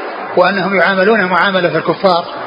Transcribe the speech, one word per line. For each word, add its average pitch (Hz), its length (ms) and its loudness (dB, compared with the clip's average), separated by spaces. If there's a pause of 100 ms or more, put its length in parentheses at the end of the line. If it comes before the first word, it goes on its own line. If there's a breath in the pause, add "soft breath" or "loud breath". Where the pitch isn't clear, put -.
(360)
وأنهم 190 380 0
يعاملون 190 500 2
معاملة 175 520 0
الكفار 170 480 0 (220)